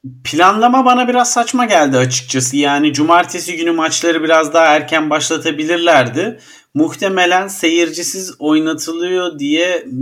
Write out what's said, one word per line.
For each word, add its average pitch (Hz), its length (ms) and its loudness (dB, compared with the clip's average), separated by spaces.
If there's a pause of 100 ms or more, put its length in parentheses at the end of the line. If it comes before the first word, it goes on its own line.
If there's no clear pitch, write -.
(240)
planlama 214 600 2
bana 247 240 2
biraz 247 240 0
saçma 247 320 -2
geldi 156 320 2
açıkçası. 127 600 -2
Yani 143 360 2
cumartesi 170 640 0
günü 170 160 -2
maçları 160 500 0
biraz 156 320 2
daha 165 120 4
erken 151 440 0
başlatabilirlerdi. 156 1300 0 (360)
Muhtemelen 185 760 0
seyircisiz 170 880 -2
oynatılıyor 165 1000 -2
diye, 160 480 -2 (160)